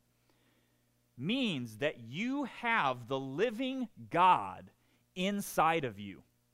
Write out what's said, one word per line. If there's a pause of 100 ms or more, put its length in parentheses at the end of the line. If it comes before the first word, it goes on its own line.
(1160)
means
that
you
have
the
living (240)
God (420)
inside
of
you. (300)